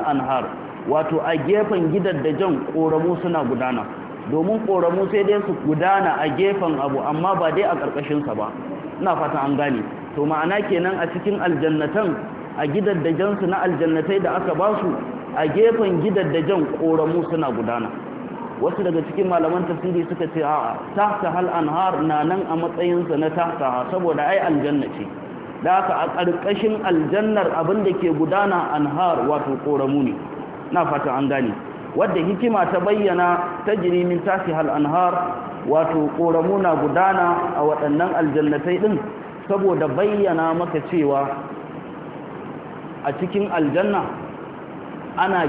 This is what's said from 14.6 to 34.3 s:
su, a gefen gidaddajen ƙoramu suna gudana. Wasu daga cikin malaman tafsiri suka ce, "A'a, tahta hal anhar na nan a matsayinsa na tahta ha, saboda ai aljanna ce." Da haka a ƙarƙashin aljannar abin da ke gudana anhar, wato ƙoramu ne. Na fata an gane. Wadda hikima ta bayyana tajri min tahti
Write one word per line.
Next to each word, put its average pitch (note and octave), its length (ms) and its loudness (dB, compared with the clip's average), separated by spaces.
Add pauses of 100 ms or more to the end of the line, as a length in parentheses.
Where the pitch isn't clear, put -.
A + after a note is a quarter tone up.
su, F3+ 140 0 (420)
a D#3 140 2
gefen G#3 540 4
gidaddajen E3 580 2 (160)
ƙoramu D#3+ 540 2
suna D#3+ 180 0
gudana. A2+ 400 -2 (720)
Wasu F3+ 240 0
daga E3 240 0
cikin F#3 180 0
malaman E3+ 380 2
tafsiri E3+ 420 -2
suka E3+ 220 -4
ce, D#3+ 160 -2
"A'a, C3+ 320 0 (160)
tahta G3+ 400 0
hal F3+ 160 0
anhar E3+ 540 0
na D#3 200 2
nan F#3 240 0
a D#3+ 80 -2
matsayinsa E3+ 640 0
na D#3 120 2
tahta E3 360 -2
ha, B2+ 240 0
saboda F3 340 0
ai F#3+ 140 2
aljanna D3 560 2
ce." G2 140 -8 (560)
Da F3+ 180 4
haka F#3 140 0
a E3 160 0
ƙarƙashin G3 720 0
aljannar F#3+ 720 2
abin F3+ 280 0
da G3 80 2
ke F3+ 220 0
gudana F3 640 2
anhar, D3 520 0
wato C#3 280 0 (100)
ƙoramu C#3 380 2
ne. A#2+ 100 0 (580)
Na E3+ 140 2
fata C#3+ 260 0
an C#3 160 0
gane. C3 260 0 (420)
Wadda F#3+ 240 2
hikima G3 520 2
ta F#3+ 80 2
bayyana F3+ 580 2 (280)
tajri F3+ 400 2
min F3 160 0
tahti F#3+ 300 0